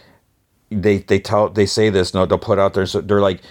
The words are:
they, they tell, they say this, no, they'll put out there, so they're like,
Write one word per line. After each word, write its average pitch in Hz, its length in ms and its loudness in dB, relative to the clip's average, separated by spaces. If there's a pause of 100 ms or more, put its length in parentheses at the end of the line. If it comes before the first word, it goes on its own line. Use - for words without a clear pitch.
(720)
they, 101 280 0
they 101 200 0
tell, 104 300 0
they 101 180 0
say 110 240 0
this, 95 240 0
no, 92 120 2
they'll 90 120 0
put 98 200 -2
out 98 160 0
there, 95 120 0
so 101 140 -4
they're 101 200 0
like, 95 200 0 (100)